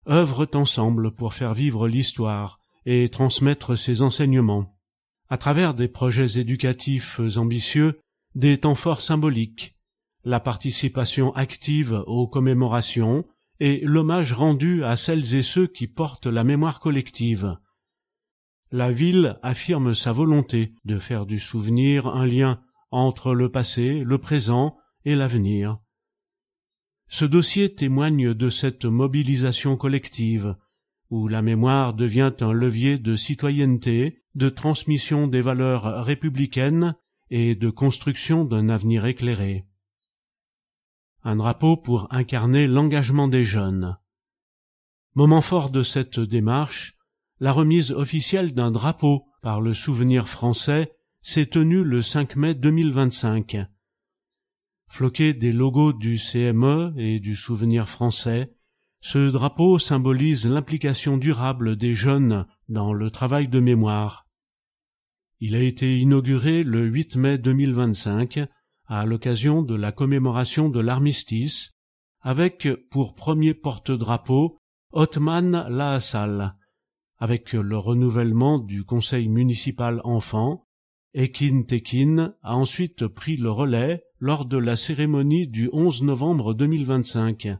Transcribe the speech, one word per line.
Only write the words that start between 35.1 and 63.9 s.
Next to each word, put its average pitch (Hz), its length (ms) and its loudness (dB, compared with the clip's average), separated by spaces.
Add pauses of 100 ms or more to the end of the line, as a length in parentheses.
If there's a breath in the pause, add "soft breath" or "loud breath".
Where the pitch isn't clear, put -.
des 127 140 0
valeurs 123 640 -2
républicaines 143 920 0 (340)
et 117 240 2
de 110 160 0
construction 139 720 0
d'un 110 240 0
avenir 113 380 0
éclairé. 101 600 -2 (1600)
Un 107 140 -2
drapeau 120 420 2
pour 120 340 -2
incarner 127 540 2
l'engagement 139 600 2
des 127 180 2
jeunes. 95 520 -2 (1200)
Moment 151 260 8
fort 151 300 0
de 131 120 0
cette 123 380 -4
démarche, 117 720 -2 (460)
la 135 120 0
remise 156 380 4
officielle 156 600 -2
d'un 120 180 0
drapeau 143 540 0 (160)
par 107 220 -4
le 113 100 0
Souvenir 123 560 0
français 147 640 -2 (300)
s'est 151 240 0
tenue 170 380 2
le 123 180 0
cinq 139 340 -4
mai 156 180 2
deux 139 160 2
mille 160 220 2
vingt-cinq. 120 640 0 (1300)
Floqué 143 440 0
des 120 180 0
logos 135 400 2
du 113 240 -2
C 120 240 -4
M 120 240 2
E 160 320 0
et 110 240 -2
du 104 160 -6
Souvenir 113 540 -2
français, 120 640 -4 (460)
ce 139 260 2
drapeau 143 500 4
symbolise 131 680 0
l'implication 139 720 -2
durable 127 580 -2
des 120 180 0
jeunes 113 520 2 (240 soft breath)
dans 107 240 -2
le 107 160 -4
travail 135 380 -2
de 123 120 2
mémoire. 107 680 2 (1120)